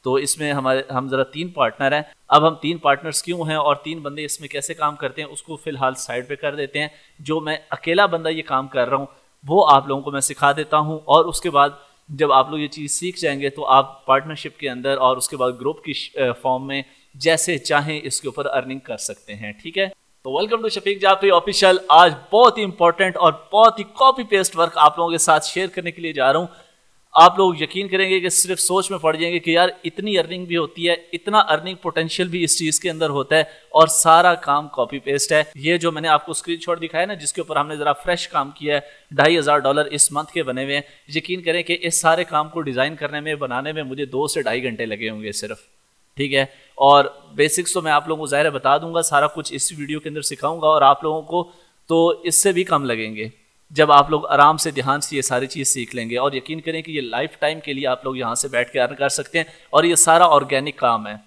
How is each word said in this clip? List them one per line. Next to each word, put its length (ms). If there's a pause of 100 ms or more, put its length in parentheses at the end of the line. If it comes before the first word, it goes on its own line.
तो 140
इसमें 320
हमारे, 400
हम 180
ज़रा 140
तीन 320
पार्टनर 380
हैं। 120 (240)
अब 160
हम 160
तीन 160
पार्टनर्स 440
क्यों 260
हैं 100
और 260
तीन 180
बंदे 220
इसमें 260
कैसे 240
काम 220
करते 260
हैं 80
उसको 260
फ़िलहाल 420
साइड 300
पे 80
कर 200
देते 240
हैं। 120 (300)
जो 200
मैं 180 (120)
अकेला 360
बंदा 220
ये 140
काम 240
कर 200
रहा 120
हूँ 80 (360)
वो 260
आप 200
लोगों 120
को 100
मैं 100
सिखा 320
देता 240
हूँ 300
और 180
उसके 240
बाद 300 (320)
जब 200
आप 200
लोग 100
ये 80
चीज़ 220
सीख 260
जाएंगे 320
तो 140
आप 440
पार्टनरशिप 520
के 80
अंदर 300
और 200
उसके 180
बाद 180
ग्रुप 320
की 80
श-, 220
अ, 180
फॉर्म 300
में 200 (320)
जैसे 420
चाहें 440
इसके 260
ऊपर 200
अर्निंग 340
कर 160
सकते 360
हैं, 260
ठीक 180
है। 100 (380)
तो 60
welcome 320
to 60
शफीक 320
जाफरी 280
ऑफिशियल। 500 (120)
आज 240 (160)
बहुत 260
ही 60
इंपॉर्टेंट 540
और 140 (200)
बहुत 280
ही 40 (120)
कॉपी 280
पेस्ट 320
वर्क 220
आप 220
लोगों 120
के 60
साथ 260
शेयर 240
करने 240
के 100
लिए 120
जा 180
रहा 100
हूँ। 80 (640)
आप 260
लोग 220
यकीन 260
करेंगे 320
कि 100
सिर्फ 300
सोच 320
में 80
पड़ 180
जाएंगे 220
कि 160
यार 180 (120)
इतनी 300
अर्निंग 320
भी 80
होती 300
है, 120 (160)
इतना 260
अर्निंग 440
पोटेंशियल 460
भी 140
इस 140
चीज़ 240
के 80
अंदर 200
होता 260
है 140 (240)
और 140
सारा 460 (100)
काम 240
कॉपी 320
पेस्ट 340
है। 120 (120)
ये 200
जो 140
मैंने 160
आपको 260
स्क्रीनशॉट 460
दिखाया 260
ना 100
जिसके 260
ऊपर 160
हमने 200
ज़रा 180
फ्रेश 320
काम 240
किया 240
है, 100 (280)
ढाई 240
हज़ार 240
डॉलर 320
इस 200
मंथ 200
के 100
बने 200
हुए 120
हैं। 80 (260)
यकीन 320
करें 220
कि 100
इस 280
सारे 240
काम 240
को 120
डिज़ाइन 340
करने 260
में, 180
बनाने 340
में 100
मुझे 220
दो 220
से 160
ढाई 180
घंटे 240
लगे 240
होंगे 220
सिर्फ, 340 (520)
ठीक 160
है। 160 (280)
और 300 (280)
बेसिक्स 380
तो 80
मैं 100
आप 180
लोगों 100
को 80
ज़ाहिर 180
है 60
बता 260
दूंगा, 240
सारा 260
कुछ 260
इस 200
वीडियो 260
के 100
अंदर 120
सिखाऊंगा 460
और 160
आप 200
लोगों 180
को 200 (480)
तो 360
इससे 280
भी 100
कम 220
लगेंगे 460 (400)
जब 200
आप 200
लोग 140
आराम 320
से 140
ध्यान 280
से 160
ये 60
सारी 260
चीज़ 200
सीख 280
लेंगे। 200
और 200
यकीन 240
करें 240
कि 80
ये 100
लाइफ 400
टाइम 180
के 140
लिए 120
आप 200
लोग 120
यहाँ 180
से 140
बैठ 240
के 60
अर्न 160
कर 140
सकते 300
हैं 60 (280)
और 120
ये 100
सारा 320
ऑर्गेनिक 520
काम 280
है। 200